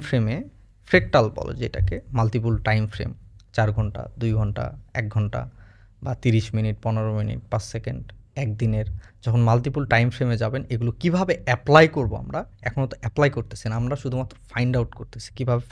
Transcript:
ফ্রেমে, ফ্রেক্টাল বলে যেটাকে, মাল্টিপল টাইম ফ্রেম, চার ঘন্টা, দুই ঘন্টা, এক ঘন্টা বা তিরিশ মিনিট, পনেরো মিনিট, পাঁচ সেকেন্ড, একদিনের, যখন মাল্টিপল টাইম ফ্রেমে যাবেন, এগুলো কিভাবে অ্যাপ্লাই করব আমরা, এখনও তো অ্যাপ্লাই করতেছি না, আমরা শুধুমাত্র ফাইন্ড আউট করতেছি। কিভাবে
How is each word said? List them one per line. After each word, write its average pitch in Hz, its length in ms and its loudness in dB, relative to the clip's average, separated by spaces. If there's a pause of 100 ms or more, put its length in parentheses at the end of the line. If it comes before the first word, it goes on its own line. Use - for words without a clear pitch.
ফ্রেমে, 117 300 0 (520)
ফ্রেক্টাল 131 360 4 (140)
বলে - 240 -6
যেটাকে, 95 340 -2 (220)
মাল্টিপল 113 360 0 (140)
টাইম 110 160 2 (100)
ফ্রেম, - 180 -6 (440)
চার 110 200 4
ঘন্টা, 107 260 -2 (180)
দুই 113 180 0
ঘন্টা, 107 260 -2 (360)
এক 107 140 -4
ঘন্টা 107 260 0 (640)
বা 131 80 -4 (100)
তিরিশ 113 240 2 (100)
মিনিট, 110 280 -2
পনেরো 110 260 -2 (100)
মিনিট, 110 200 -4 (120)
পাঁচ 110 120 -2 (100)
সেকেন্ড, 120 300 -8 (400)
একদিনের, 107 420 0 (380)
যখন 120 240 2
মাল্টিপল 123 340 2 (120)
টাইম 117 200 6
ফ্রেমে 123 280 0
যাবেন, 127 200 -2 (120)
এগুলো 117 160 0 (120)
কিভাবে 180 300 2 (140)
অ্যাপ্লাই 143 400 8 (100)
করব 123 160 0 (100)
আমরা, 139 180 -6 (280)
এখনও 135 240 -2
তো - 100 -12
অ্যাপ্লাই 143 340 2
করতেছি - 320 -8
না, 110 120 -2
আমরা 123 220 0
শুধুমাত্র 131 320 -4 (180)
ফাইন্ড 123 260 2
আউট 117 200 0
করতেছি। - 300 -14 (100)
কিভাবে 123 340 0